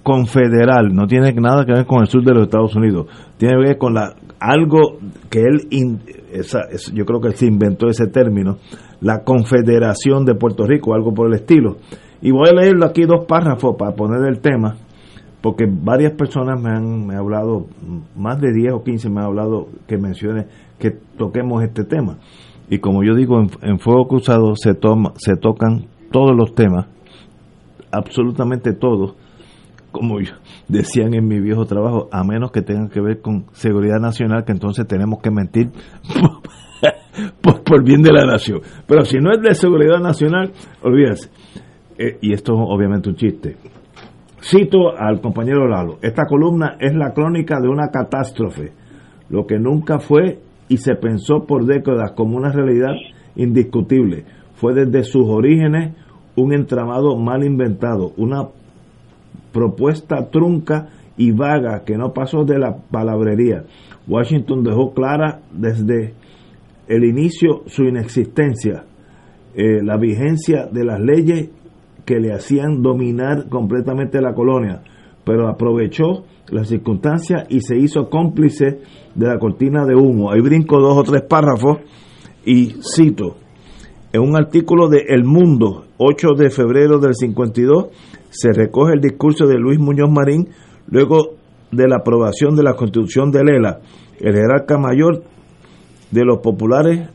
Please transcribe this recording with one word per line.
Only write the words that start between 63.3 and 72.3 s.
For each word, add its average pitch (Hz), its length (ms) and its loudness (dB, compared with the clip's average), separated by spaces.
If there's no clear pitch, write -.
Washington 120 560 -2
dejó 117 280 -2
clara 147 480 -4
desde 113 600 -4
el 117 160 2
inicio 147 640 0
su - 180 -2
inexistencia, 120 1000 -2
eh, 107 280 0
la 104 140 -2
vigencia 131 720 -2
de 120 140 -4
las 110 160 -4
leyes 156 500 0
que 123 140 -2
le 110 140 -2